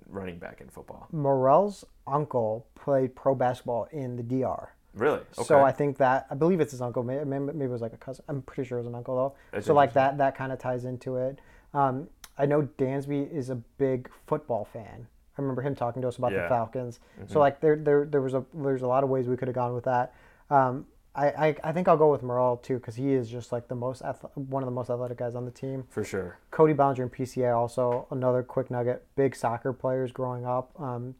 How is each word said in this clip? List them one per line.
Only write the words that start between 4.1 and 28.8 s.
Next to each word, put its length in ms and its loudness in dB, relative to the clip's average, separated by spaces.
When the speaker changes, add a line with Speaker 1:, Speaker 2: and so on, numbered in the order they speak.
Speaker 2:
the 80 -8
D 220 -2
R. 280 -6
Speaker 1:
Really? 240 2
Speaker 2:
So 100 -6
Speaker 1:
Okay. 120 4
Speaker 2:
I 180 8
think 240 0
that, 340 2
I 40 -6
believe 260 2
it's 100 2
his 100 -12
uncle. 220 -2
May-, 220 -4
may-, 140 -2
maybe 260 -4
it 40 -4
was, 120 -4
like, 120 -6
a 40 -18
cousin. 320 -14
I'm 120 -4
pretty 280 -8
sure 80 -4
it 40 -4
was 60 -8
an 80 -10
uncle, 220 -8
though. 180 -2
Speaker 1:
That's 160 -4
Speaker 2:
So, 60 4
like, 160 6
Speaker 1:
interesting. 280 2
Speaker 2:
that, 160 2
that 40 -14
kinda 180 -6
ties 300 -6
into 320 -8
it. 220 -4
Um, 340 0
I 80 2
know 180 4
Dansby 540 -2
is 180 -6
a 60 -4
big 540 -2
football 380 -2
fan. 420 -16
I 40 -6
remember 200 -2
him 140 -2
talking 260 -4
to 60 -2
us 100 -4
about 140 0
the 60 0
Speaker 1:
Yeah. 120 0
Speaker 2:
Falcons. 500 -2
So, 80 -14
Speaker 1:
Mm-hmm. 140 -2
Speaker 2:
like, 220 4
there, 140 6
there, 300 4
there 160 2
was 120 -2
a, 100 0
there's 280 -2
a 60 -2
lot 160 4
of 60 0
ways 180 0
we 100 0
could 100 -4
have 80 -4
gone 180 0
with 120 -6
that. 280 0
Um, 360 4
I, 120 2
I, 160 2
I 80 -2
think 160 0
I'll 100 8
go 140 8
with 100 0
Morel, 360 2
too, 220 -4
'cause 160 -12
he 180 0
is 160 0
just, 220 -12
like, 160 -4
the 80 -8
most 280 -6
ath-, 200 -8
one 260 -6
of 60 -4
the 60 -4
most 160 -4
athletic 280 -4
guys 180 -4
on 100 -6
the 60 -8
team. 380 -8
Speaker 1:
For 140 -4
sure. 340 -6
Speaker 2:
Cody 220 6
Bellinger 300 2
and 80 -4
P 140 -6
C 180 -4
A 120 2
also, 560 0
another 320 0
quick 260 -4
nugget, 340 -2